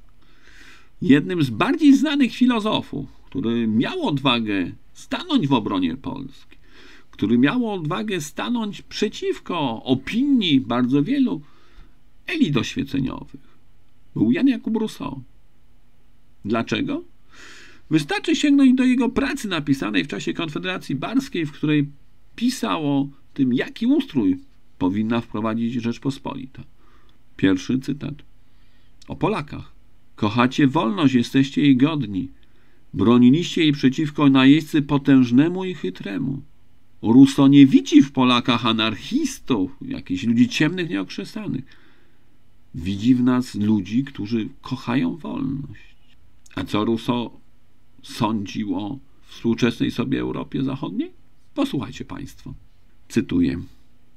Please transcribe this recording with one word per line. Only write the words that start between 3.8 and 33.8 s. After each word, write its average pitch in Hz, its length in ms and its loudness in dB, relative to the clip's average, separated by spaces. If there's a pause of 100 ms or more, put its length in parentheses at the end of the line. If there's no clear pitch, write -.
odwagę 117 640 -2 (220)
stanąć 262 540 -2
w 139 60 0
obronie 101 440 -2
Polski, - 600 -14 (540)
który 110 260 2
miał 214 360 2
odwagę 185 480 -4
stanąć 214 600 -6
przeciwko 185 1000 -4
opinii 196 760 2
bardzo 127 440 0
wielu 220 380 0 (880)
elit 190 300 0
oświeceniowych, - 1000 -8 (580)
był - 160 2
Jan 240 160 2
Jakub 226 300 -2
Rousseau. 214 440 -8 (1200)
Dlaczego? 117 580 -2 (840)
Wystarczy 320 460 -2
sięgnąć 277 380 4
do 254 100 2
jego 247 260 2
pracy 269 380 -4
napisanej 175 560 -2
w 143 40 -10
czasie 185 260 -6
Konfederacji 175 640 -6
Barskiej, 180 500 -4
w 151 60 -8
której 151 380 0 (460)
pisał 175 640 -2
o 139 80 -2 (260)
tym, 127 200 0
jaki - 320 -4
ustrój 120 540 0 (380)
powinna 107 440 -2
wprowadzić 113 520 -4
Rzeczpospolita. - 880 -8 (720)
Pierwszy 95 440 0
cytat. 147 340 -8 (960)
O - 80 -12
Polakach. - 580 -6 (420)
"Kochacie 123 520 2
wolność, 170 460 0
jesteście 135 480 0
jej 139 160 6
godni. 117 540 -2 (600)
Broniliście 123 680 4
jej 156 100 4
przeciwko 147 580 0